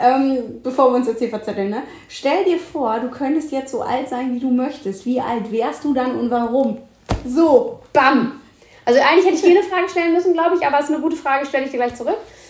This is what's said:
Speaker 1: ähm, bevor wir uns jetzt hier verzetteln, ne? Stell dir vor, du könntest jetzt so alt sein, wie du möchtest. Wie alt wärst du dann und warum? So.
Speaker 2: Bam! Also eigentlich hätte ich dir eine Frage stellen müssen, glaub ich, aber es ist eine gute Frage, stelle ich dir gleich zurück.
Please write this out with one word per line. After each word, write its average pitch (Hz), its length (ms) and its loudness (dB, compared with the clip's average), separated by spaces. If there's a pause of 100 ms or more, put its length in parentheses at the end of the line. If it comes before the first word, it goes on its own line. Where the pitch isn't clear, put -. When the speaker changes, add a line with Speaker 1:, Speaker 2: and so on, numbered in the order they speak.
Speaker 1:
ähm, 254 600 0
bevor 254 300 2
wir 247 40 2
uns 247 120 0
jetzt 226 100 -2
hier 240 100 -2
verzetteln, 202 420 -6
ne? 226 120 -6 (260)
Stell 320 360 0
dir 349 140 2
vor, 233 420 -4
du 247 100 -6
könntest 294 400 -4
jetzt 269 220 -6
so 240 100 -4
alt 269 260 -4
sein, 254 260 -4
wie 240 40 -4
du 262 120 -2
möchtest. 247 560 -4
Wie 247 140 0
alt 233 300 -4
wärst 233 320 -4
du 294 100 0
dann 254 280 -2
und 240 100 -2
warum? 233 480 0 (480)
So. 277 540 4 (120)
Speaker 2:
Bam! 262 480 2 (440)
Also 240 160 4
eigentlich 330 260 6
hätte 349 100 4
ich - 60 -4
dir 359 160 8
eine 403 100 2
Frage 359 200 -2
stellen 339 240 0
müssen, 359 220 2
glaub 330 200 2
ich, 349 100 0
aber 285 140 2
es 294 60 0
ist 311 100 -2
eine 302 80 -4
gute 320 140 -2
Frage, 277 300 -2
stelle 269 180 -2
ich 269 80 -8
dir 254 60 -6
gleich 240 180 -4
zurück. 320 220 -4 (320)